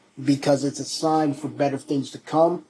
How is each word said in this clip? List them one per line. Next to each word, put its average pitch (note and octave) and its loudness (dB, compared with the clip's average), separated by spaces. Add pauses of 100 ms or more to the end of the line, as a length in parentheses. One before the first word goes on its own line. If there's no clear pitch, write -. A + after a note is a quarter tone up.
(220)
Because C3+ 2
it's C#3 -4
a C3 -6
sign D#3 0
for C#3 -6
better C#3 -2
things C#3 -4
to - -16
come. E3 2